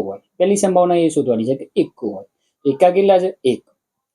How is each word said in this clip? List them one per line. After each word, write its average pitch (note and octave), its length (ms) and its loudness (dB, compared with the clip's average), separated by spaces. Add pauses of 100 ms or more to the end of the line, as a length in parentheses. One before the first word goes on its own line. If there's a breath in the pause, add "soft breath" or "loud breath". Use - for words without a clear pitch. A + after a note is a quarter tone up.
હોય, G2 160 -14 (160)
પહેલી G3+ 240 0
સંભાવના F3+ 420 2
એ D#3+ 100 2
શોધવાની A#2 340 -2
છે C3 120 -2
કે - 60 -16 (160)
એકો - 320 -8
હોય. - 140 -16 (360)
એકા C#3+ 320 2
કેટલા G3 260 4
છે? F#3 80 -2 (220)
એક. - 100 -6 (520)